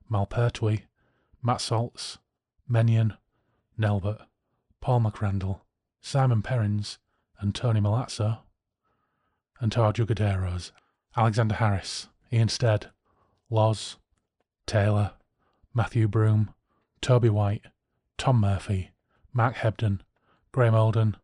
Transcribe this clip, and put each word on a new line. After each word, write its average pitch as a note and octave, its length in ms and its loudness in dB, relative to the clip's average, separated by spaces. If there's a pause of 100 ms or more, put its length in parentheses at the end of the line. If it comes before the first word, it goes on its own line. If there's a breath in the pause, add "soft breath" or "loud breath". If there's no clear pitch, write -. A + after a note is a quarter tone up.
Mal G2 200 -2
Pertwee, A2+ 560 -2 (580)
Matt A#2+ 160 -2
Saltz, - 600 -6 (500)
Menyon, A2+ 480 2 (600)
Nelbert, G#2 440 -2 (580)
Paul B2 220 0
McRandall, G2 600 -2 (380)
Simon B2+ 440 0
Perrins, G#2 560 -4 (400)
and G2+ 160 -2
Tony A2 260 0
Malazzo. G#2+ 580 -2 (1200)
And A2 120 0
to A#2 100 0
our G#2+ 100 4
Jugaderos, G2 800 -2 (460 soft breath)
Alexander A2 380 2
Harris, - 520 -2 (240)
Ian A#2 180 2
Stead, - 420 -2 (580)
Loz, A2 480 0 (720)
Taylor, G#2 460 0 (600)
Matthew A2 340 0
Broom, G#2+ 460 2 (480)
Toby A#2+ 280 4
White, G#2 360 -2 (520)
Tom C3 220 2
Murphy, G2 520 -2 (420)
Mark A#2 220 0
Hebden, G#2 460 -2 (500)
Graham A#2 240 2
Olden, A2 480 2